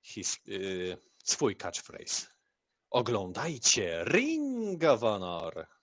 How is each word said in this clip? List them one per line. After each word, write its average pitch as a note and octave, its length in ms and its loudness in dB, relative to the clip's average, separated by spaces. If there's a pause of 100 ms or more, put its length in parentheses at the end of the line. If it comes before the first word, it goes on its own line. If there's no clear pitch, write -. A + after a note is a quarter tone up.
his-, - 460 -6
y, F#2 500 -4 (260)
swój - 320 2
catchphrase. - 720 -8 (640)
Oglądajcie F#2+ 1160 0
Ring A#3 760 0
of C3+ 180 6
Honor. F2 680 -2 (160)